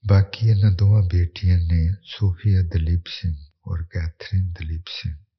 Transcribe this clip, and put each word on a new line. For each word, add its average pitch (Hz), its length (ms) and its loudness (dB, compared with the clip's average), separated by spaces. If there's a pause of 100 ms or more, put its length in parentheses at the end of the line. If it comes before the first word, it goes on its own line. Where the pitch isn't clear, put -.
ਬਾਕੀ 101 400 2
ਇਹਨਾਂ 104 220 4
ਦੋਵਾਂ 101 320 4
ਬੇਟੀਆਂ 90 560 0
ਨੇ 85 440 0
ਸੋਫੀਆ 95 600 0
ਦਲੀਪ 85 440 -2
ਸਿੰਘ - 280 -6 (340)
ਔਰ 82 180 -6
ਕੈਥਰੀਨ 87 680 -6
ਦਲੀਪ 80 360 -8
ਸਿੰਘ। - 360 -10 (140)